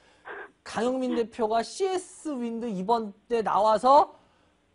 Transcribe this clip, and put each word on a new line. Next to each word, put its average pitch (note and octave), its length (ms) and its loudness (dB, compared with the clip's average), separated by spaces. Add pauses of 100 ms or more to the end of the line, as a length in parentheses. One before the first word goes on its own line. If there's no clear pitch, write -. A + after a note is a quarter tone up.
(640)
강영민 B3 500 -2
대표가 A3+ 480 -2
씨에스 F4+ 800 -4
윈드 A#3 260 -6
이번 G#3+ 460 -2 (160)
때 A#3 120 0
나와서 A3 760 4 (560)